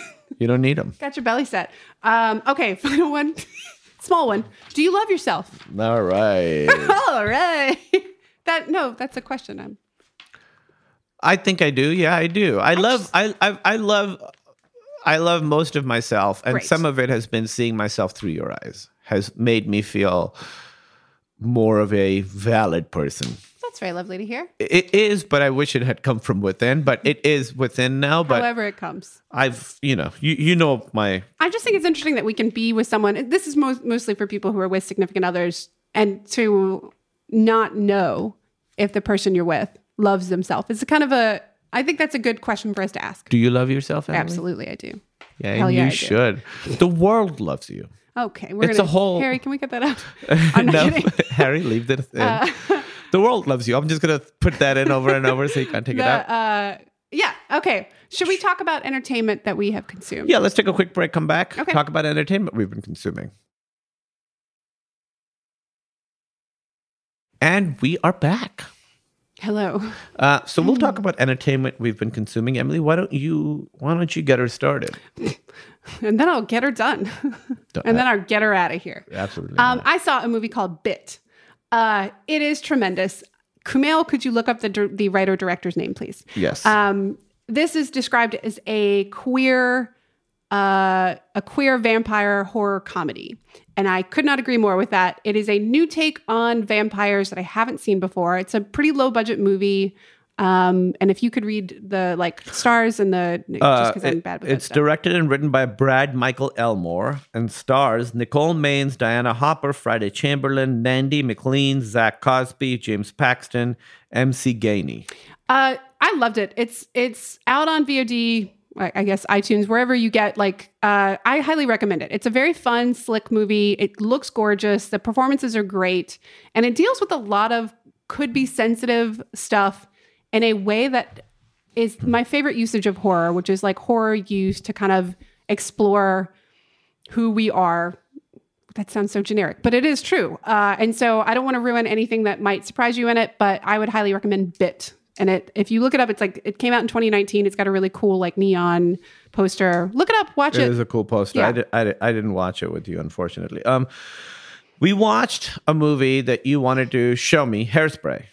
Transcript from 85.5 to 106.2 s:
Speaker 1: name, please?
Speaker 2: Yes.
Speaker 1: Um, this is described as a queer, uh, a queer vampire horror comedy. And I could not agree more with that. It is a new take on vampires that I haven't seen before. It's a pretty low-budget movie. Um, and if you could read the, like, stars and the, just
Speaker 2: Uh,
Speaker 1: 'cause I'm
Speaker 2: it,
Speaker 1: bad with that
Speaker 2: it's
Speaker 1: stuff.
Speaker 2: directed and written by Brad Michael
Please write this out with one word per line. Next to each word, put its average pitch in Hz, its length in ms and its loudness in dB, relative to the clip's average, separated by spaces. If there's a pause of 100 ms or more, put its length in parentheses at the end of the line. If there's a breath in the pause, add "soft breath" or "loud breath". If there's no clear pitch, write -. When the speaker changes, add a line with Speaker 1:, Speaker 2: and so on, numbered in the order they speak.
Speaker 1:
name, - 160 -4
please? - 400 -14
Speaker 2:
Yes. - 320 -2
Speaker 1:
Um, 202 500 2 (300)
this 302 280 -2
is 302 160 -2
described 233 440 -2
as 214 320 -8
a 202 380 2
queer, 254 920 0 (540)
uh, 190 640 2 (200)
a 196 80 -2
queer 269 360 0
vampire 214 640 0
horror 202 360 -2
comedy. - 580 -8 (400 soft breath)
And 196 100 2
I 185 140 0
could 294 240 -2
not 277 120 2
agree 247 200 0
more 202 180 2
with 214 140 0
that. 185 340 2
It 208 120 0
is 214 120 0
a 208 100 2
new 247 280 2
take 311 420 -2
on 233 360 0
vampires 202 640 0
that - 80 -8
I 185 40 -6
haven't 226 380 -4
seen 196 180 0
before. 180 380 0
It's 190 160 -6
a 220 80 0
pretty 285 320 0
low-budget 233 480 0
movie. 196 560 2 (440 soft breath)
Um, 185 600 4
and 196 100 4
if 185 100 0
you 240 120 0
could 220 120 -2
read 214 400 -6
the, 185 320 -2
like, 175 260 -4
stars 233 580 0
and 196 120 4
the, 175 380 0
just - 100 -8
Speaker 2:
Uh, 123 320 4
Speaker 1:
'cause - 120 -6
I'm 139 140 0
Speaker 2:
it, 175 40 -6
Speaker 1:
bad 175 200 -10
with 165 80 -6
that 135 40 4
Speaker 2:
it's 127 120 -4
Speaker 1:
stuff. - 100 -12
Speaker 2:
directed 151 400 2
and 165 120 2
written 143 220 0
by 131 160 2
Brad 135 480 2
Michael 127 420 -2